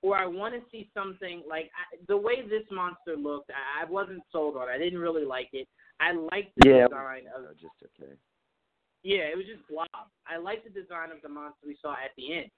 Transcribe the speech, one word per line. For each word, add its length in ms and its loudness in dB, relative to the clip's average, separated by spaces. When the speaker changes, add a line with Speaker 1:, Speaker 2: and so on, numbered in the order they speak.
Speaker 1:
or 160 6
I 80 4
wanna 360 -4
see 240 -12
something, 520 -6
like, 300 -4
I, 200 -10
the 80 6
way 320 4
this 220 0
monster 440 -4
looked, 360 -4
I, 320 -4
I 20 -2
wasn't 380 -4
sold 240 2
on. 140 -2
I 80 0
didn't 220 0
really 260 2
like 260 -4
it. 160 -6
I 120 6
liked 440 -2
the 80 0
Speaker 2:
Yeah, 240 10
Speaker 1:
design 360 -4
of 80 -12
Speaker 2:
it 40 -16
was 120 -20
just 140 -20
okay. 120 -18
Speaker 1:
Yeah, 220 2
it 120 -2
was 100 -6
just 220 -18
blob. 400 -6
I 120 -6
liked 260 -6
the 60 -18
design 400 -8
of 120 -16
the 60 -14
monster 380 -12
we 160 -10
saw 100 -4
at 240 -6
the 220 -8
end. 200 -8